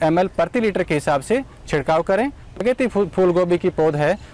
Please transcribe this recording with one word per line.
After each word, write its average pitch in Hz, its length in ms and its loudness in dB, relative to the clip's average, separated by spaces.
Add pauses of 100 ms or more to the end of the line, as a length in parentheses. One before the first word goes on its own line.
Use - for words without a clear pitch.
एम 160 160 2
एल 190 80 2
प्रति 170 320 -2
लीटर 202 240 0
के 165 100 -4
हिसाब 147 280 0
से 247 220 -2 (240)
छिड़काव 160 340 0
करें। 208 300 0 (300)
अगेती 247 260 0
फूल, 202 200 0
फूल 185 240 2
गोभी 175 260 2
की 180 120 0
पौध 156 260 0
है 151 220 0 (160)